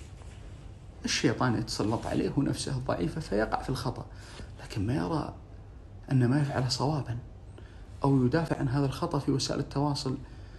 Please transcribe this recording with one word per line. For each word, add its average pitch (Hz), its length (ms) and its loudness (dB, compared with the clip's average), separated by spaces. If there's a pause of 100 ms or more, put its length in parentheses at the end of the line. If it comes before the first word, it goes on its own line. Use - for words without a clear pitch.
(1040)
الشيطان 117 540 4
يتسلط 110 480 0
عليه - 300 2
ونفسه - 400 0
الضعيفة 147 440 0
فيقع 214 420 0
في - 60 -4
الخطأ، - 380 -2 (560)
لكن 98 240 -2
ما 123 100 2
يرى 165 380 0 (800)
أن 123 160 8
ما 139 120 6
يفعله 139 280 2
صواباً 123 500 2 (840)
أو 139 220 6
يدافع 151 320 4
عن 139 100 2
هذا 143 180 4
الخطأ 147 320 0
في 139 140 2
وسائل - 280 0
التواصل. 139 560 0 (420)